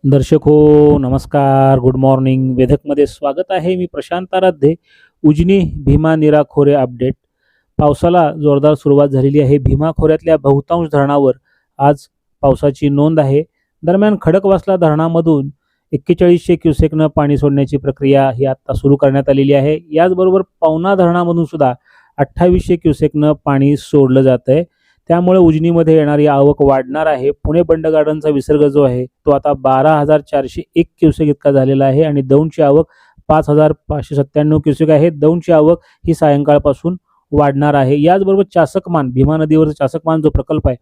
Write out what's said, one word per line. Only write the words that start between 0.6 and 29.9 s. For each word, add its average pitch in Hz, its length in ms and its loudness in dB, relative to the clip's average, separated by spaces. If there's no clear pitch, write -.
नमस्कार, 135 800 0
गुड 127 180 0
मॉर्निंग. 131 580 0
वेधकमध्ये 139 520 0
स्वागत 143 420 -6
आहे. 185 260 -4
मी 180 100 -6
प्रशांत 175 480 -10
आराध्य. 165 400 0
उजनी, 170 360 2
भीमा, 156 560 0
नीरा 151 340 2
खोरे 143 240 2
अपडेट. 127 400 -4
पावसाला 156 540 0
जोरदार 147 420 0
सुरुवात 143 340 2
झालेली 139 320 0
आहे. 143 180 2
भीमा 139 400 -2
खोऱ्यातल्या 156 400 0
बहुतांश 139 540 -2
धरणावर 143 420 0
आज 143 220 0
पावसाची 143 480 -2
नोंद 151 300 0
आहे. 143 240 0
दरम्यान, 196 380 0
खडकवासला 190 540 0
धरणामधून 160 760 0
एक्केचाळीसशे 175 640 0
क्युसेकनं 156 520 0
पाणी 147 300 -2
सोडण्याची 143 400 -2
प्रक्रिया 139 540 0
ही 123 140 -4
आत्ता - 280 -6
सुरू 139 220 0
करण्यात 139 340 0
आलेली 139 240 2
आहे. 143 260 0
याचबरोबर 185 500 0
पवना 165 340 0
धरणामधून 170 500 0
सुद्धा 143 280 -2
अठ्ठावीसशे 180 580 0
क्युसेकनं 151 580 -2
पाणी 139 320 0
सोडलं 135 440 0
जात 131 280 0
आहे. 151 140 0
त्यामुळे 180 320 2
उजनीमध्ये 165 560 2
येणारी 147 320 2
आवक 143 340 2
वाढणार 135 440 -2
आहे. 139 260 -2
पुणे 151 300 -2
बंड 160 260 -2
गार्डनचा 156 420 -2
विसर्ग 147 380 0
जो 143 140 0
आहे, 127 240 0
तो - 260 -6
आता 143 220 0
बारा 135 400 0